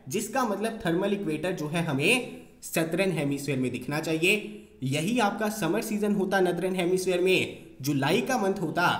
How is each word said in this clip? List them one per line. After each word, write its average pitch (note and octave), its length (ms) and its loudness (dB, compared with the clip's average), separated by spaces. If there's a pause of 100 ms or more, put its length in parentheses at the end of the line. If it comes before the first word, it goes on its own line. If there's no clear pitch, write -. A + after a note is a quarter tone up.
जिसका A3+ 360 -2
मतलब G#3 420 -2
थर्मल F#3 260 2
इक्वेटर F3+ 400 -2
जो D3+ 160 -6
है E3 160 -2
हमें D#3+ 580 0 (220)
सदर्न F3 480 0
हेमिस्फीयर C#3+ 460 -2
में B2+ 140 0
दिखना D3 280 -4
चाहिए। E3 840 0
यही D#3 360 0
आपका G#3 300 0
समर G3+ 320 0
सीजन G#3 320 0
होता F#3+ 260 2
नॉर्दर्न F#3 360 2
हेमिस्फीयर F3+ 440 2
में, F3 640 0
जुलाई C#3+ 380 2
का B3 180 0
मंथ G3 220 0
होता, E3+ 280 0 (120)